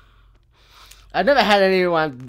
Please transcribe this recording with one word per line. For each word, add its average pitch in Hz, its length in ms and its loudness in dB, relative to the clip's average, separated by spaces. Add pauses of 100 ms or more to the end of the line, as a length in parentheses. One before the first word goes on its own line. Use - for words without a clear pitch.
(1120)
I've 180 140 -4
never 262 160 2
had 202 200 2
anyone 175 540 0 (120)